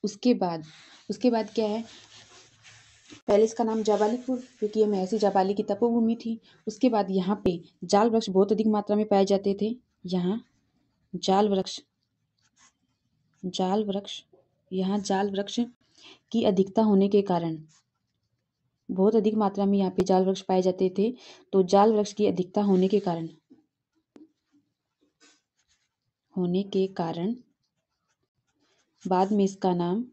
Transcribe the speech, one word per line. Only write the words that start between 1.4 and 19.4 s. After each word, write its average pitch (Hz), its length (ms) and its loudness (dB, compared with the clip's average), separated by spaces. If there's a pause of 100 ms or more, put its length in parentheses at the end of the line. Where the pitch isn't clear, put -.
क्या 220 120 0
है? 220 160 -4 (1400)
पहले 214 160 4
इसका 226 200 -2
नाम 220 200 -2
जाबालीपुर, 220 560 -2 (200)
क्योंकि 214 200 -4
ये 214 60 4
महर्षि 196 320 -2
जाबाली 196 360 0
की 202 100 -4
तपोभूमि 226 520 0
थी। 226 240 -8 (280)
उसके 240 220 0
बाद 202 220 0
यहाँ 190 320 -2
पे 185 80 2 (320)
जाल 202 260 2
वृक्ष 220 200 0
बहुत 190 220 2
अधिक 214 160 0
मात्रा 208 280 0
में 214 120 2
पाए 196 180 4
जाते 196 360 0
थे। 214 80 -2 (360)
यहाँ 180 380 -2 (720)
जाल 196 360 0
वृक्ष, 190 300 -4 (1600)
जाल 185 400 -4
वृक्ष, 202 380 -8 (500)
यहाँ 190 280 -2
जाल 196 320 -2
वृक्ष 196 280 -6 (720)
की 220 120 0
अधिकता 196 380 2
होने 202 280 4
के 202 120 4
कारण, 170 360 -2 (1300)
बहुत 196 260 2
अधिक 214 200 2
मात्रा 202 300 0